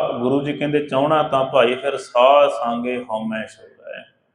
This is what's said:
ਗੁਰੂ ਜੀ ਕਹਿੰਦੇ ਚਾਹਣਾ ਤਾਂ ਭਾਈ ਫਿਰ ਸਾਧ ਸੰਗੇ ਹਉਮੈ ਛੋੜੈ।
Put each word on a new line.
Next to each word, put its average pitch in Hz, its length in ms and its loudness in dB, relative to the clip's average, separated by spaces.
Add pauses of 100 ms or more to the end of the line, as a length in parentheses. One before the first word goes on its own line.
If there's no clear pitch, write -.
(200)
ਗੁਰੂ 135 220 0
ਜੀ 147 100 -4
ਕਹਿੰਦੇ 147 340 -2
ਚਾਹਣਾ 151 360 0
ਤਾਂ 135 220 -2
ਭਾਈ 127 300 2
ਫਿਰ 135 220 -6
ਸਾਧ 139 520 4
ਸੰਗੇ 123 560 -4
ਹਉਮੈ 110 420 -8
ਛੋੜੈ। - 580 -20 (300)